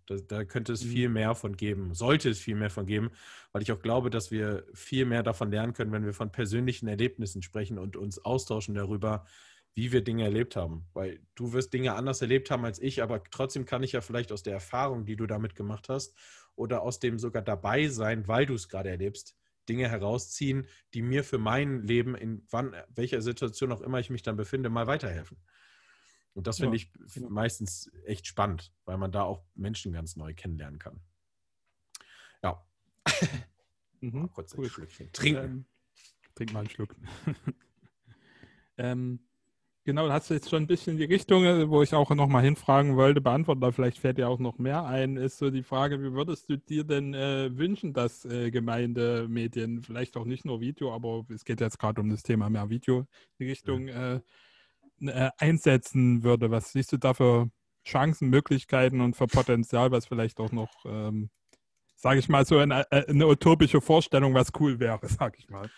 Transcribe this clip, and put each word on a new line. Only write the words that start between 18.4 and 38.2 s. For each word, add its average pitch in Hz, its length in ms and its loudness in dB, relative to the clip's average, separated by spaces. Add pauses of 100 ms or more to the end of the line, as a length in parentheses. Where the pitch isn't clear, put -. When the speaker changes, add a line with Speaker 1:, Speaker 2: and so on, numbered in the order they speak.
Speaker 1:
du 131 80 -4
es - 140 -8
gerade 95 220 -8
erlebst, 95 460 -8 (320)
Dinge 120 200 -2
herausziehen, 123 760 -4 (260)
die 117 100 -6
mir 135 220 -2
für 131 140 -4
mein 127 440 -2
Leben, 120 320 0
in 110 360 -8
wann, 135 240 -4 (200)
welcher 120 280 -4
Situation 123 500 -6
auch 107 80 -10
immer 127 200 -4
ich - 100 -8
mich 120 120 -8
dann 107 140 -6
befinde, 123 320 -6
mal 113 180 -2
weiterhelfen. 104 520 -6 (960)
Und 95 120 -8
das 113 120 -6
finde 117 180 0
Speaker 2:
Ja, - 20 0
Speaker 1:
ich - 140 -18 (200)
Speaker 2:
genau. 123 160 -14
Speaker 1:
meistens 107 600 -6 (140)
echt 107 220 -10
spannend, 101 460 -4 (120)
weil 92 140 -8
man 95 140 -4
da 101 100 -2
auch 92 220 -6 (100)
Menschen 104 380 -8
ganz 82 240 -10
neu 78 180 -12
kennenlernen 73 440 -12
kann. - 220 -20 (1400)
Ja. 90 200 -4 (440)
<laughs> - 460 -4 (480)
Speaker 2:
Mhm, 127 200 -8
Speaker 1:
Mal 175 80 -6
kurz - 260 -16
ein 139 80 -10
Speaker 2:
cool. - 20 -6
Speaker 1:
Schlückchen - 480 -14
trinken. 135 400 -2
Speaker 2:
Ähm, 131 140 -12 (680)
trink 110 180 -8
mal 107 80 -6
einen 107 100 -8
Schluck. - 260 -10 (300)
<laughs> - 300 -8 (1200)